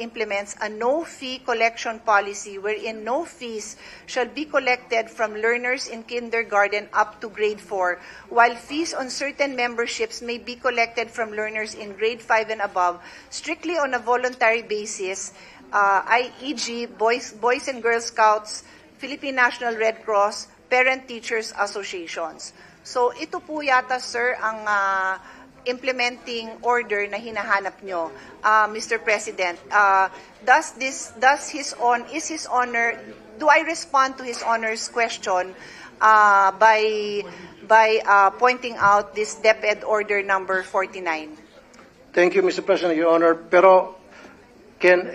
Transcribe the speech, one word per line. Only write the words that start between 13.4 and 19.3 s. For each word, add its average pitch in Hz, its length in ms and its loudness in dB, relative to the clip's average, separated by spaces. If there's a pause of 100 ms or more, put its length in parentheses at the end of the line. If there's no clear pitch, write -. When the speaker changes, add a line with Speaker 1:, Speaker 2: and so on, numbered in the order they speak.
Speaker 1:
on 285 160 -2
a 247 80 -2
voluntary 240 640 0
basis, 208 720 -8 (320)
uh, 196 400 2
I 240 320 2
E 262 160 -8
G, 233 320 -6
Boys, 233 480 -2
Boys 240 320 0
and 240 160 -8
Girl 233 160 2
Scouts, 214 640 0 (320)
Philippine 277 400 -8